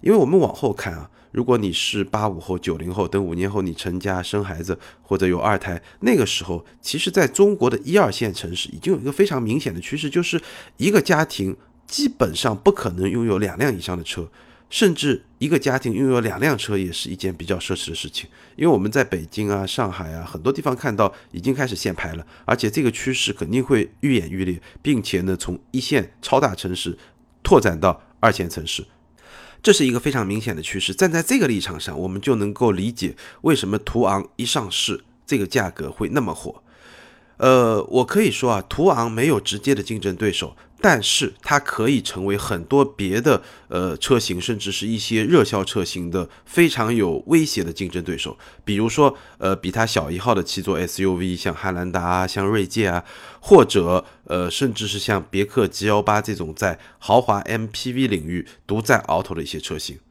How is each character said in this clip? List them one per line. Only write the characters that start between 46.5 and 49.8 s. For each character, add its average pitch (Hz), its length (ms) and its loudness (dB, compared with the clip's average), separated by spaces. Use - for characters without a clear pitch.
常 117 260 0
有 92 320 0
威 160 180 6
胁 104 200 -2
的 85 80 -6
竞 90 180 -6
争 90 140 -6
对 85 120 -6
手。 - 220 -10
比 104 120 0
如 110 120 2
说， 139 280 4
呃， 95 180 0
比 92 160 -6
它 113 120 2